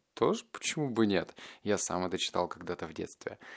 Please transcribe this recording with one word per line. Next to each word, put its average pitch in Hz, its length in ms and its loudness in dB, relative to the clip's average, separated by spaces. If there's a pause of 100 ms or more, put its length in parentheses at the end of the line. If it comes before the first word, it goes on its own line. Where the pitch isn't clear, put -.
(140)
тоже 175 380 2
почему - 380 -2
бы 113 180 6
нет? 90 260 2 (300)
Я 101 160 2
сам 90 260 0
это 90 140 -2
читал 90 280 2
когда-то 82 380 -6
в - 80 -10
детстве. - 460 -8 (180)